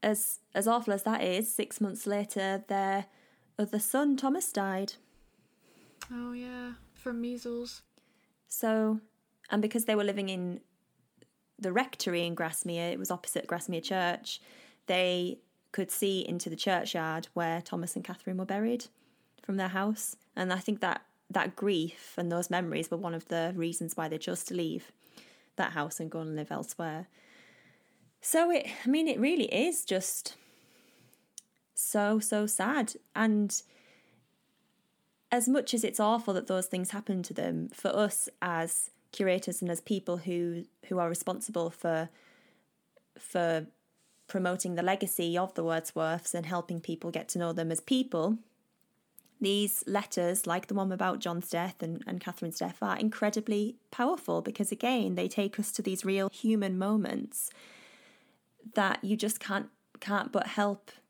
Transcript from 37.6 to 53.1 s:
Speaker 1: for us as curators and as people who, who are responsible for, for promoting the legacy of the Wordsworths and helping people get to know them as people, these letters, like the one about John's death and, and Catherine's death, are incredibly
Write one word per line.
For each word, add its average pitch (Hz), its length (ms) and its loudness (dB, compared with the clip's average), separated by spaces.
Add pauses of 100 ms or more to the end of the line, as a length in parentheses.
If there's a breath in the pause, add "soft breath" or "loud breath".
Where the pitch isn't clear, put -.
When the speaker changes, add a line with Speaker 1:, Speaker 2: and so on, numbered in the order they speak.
Speaker 1:
for - 160 -2
us - 380 2 (140)
as 170 480 0 (220)
curators 185 500 0
and 175 80 0
as 170 120 -2
people 185 360 -2
who, 175 460 -2 (240)
who 180 100 -2
are 170 120 2
responsible 175 600 -2
for, 165 400 -2 (1120 soft breath)
for 165 480 2 (600)
promoting 180 460 0
the 170 100 0
legacy 185 540 2
of 185 160 0
the 170 100 -2
Wordsworths 165 680 0
and 170 140 -2
helping 175 340 -4
people 165 300 -6
get 160 180 -6
to 180 100 -2
know 170 140 0
them 165 180 0
as 160 80 0
people, 226 600 2 (1000)
these 202 460 2
letters, 185 580 0
like 175 220 0
the - 60 -4
one 196 180 2
about 185 280 0
John's 175 300 -4
death 180 320 -2
and, 165 240 -6
and 180 140 -4
Catherine's 170 400 -6
death, 180 220 -4
are 196 160 0
incredibly 214 800 0 (120)